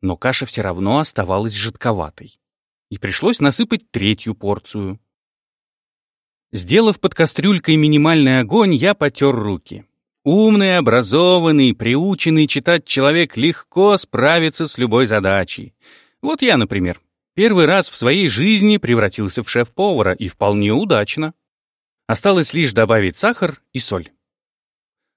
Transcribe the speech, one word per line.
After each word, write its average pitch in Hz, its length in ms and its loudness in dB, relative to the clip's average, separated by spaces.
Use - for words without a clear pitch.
но 92 160 -4
каша 131 280 -4
всё 117 180 -6
равно 95 360 -2
оставалась 104 540 -4
жидковатой. 101 880 -6
И 101 80 -12
пришлось 170 440 -4
насыпать 190 500 -2
третью 208 420 -2
порцию. 101 640 -8
Сделав 147 480 0
под - 140 -2
кастрюлькой 165 600 0
минимальный 151 640 4
огонь, 180 340 2
я 156 200 2
потёр 139 420 0
руки. 101 500 -8
Умный, 196 540 4
образованный, 143 960 4
приученный 160 760 0
читать 165 380 -2
человек 151 500 0
легко 175 640 0
справится 160 680 0
с - 100 -8
любой 120 280 2
задачей. 98 680 -2
Вот 294 200 -4
я, 233 140 2
например, 95 460 -2
первый 190 320 2
раз 180 240 2
в - 80 -12
своей 151 320 2
жизни 202 480 2
превратился 110 680 -2
в - 60 -14
шеф-повара, 120 640 -2
и 95 160 -8
вполне 104 420 0
удачно. 156 600 -2
Осталось 175 460 0
лишь 156 180 -2
добавить 104 460 2
сахар 196 440 -4
и 131 60 -8
соль. 90 320 -8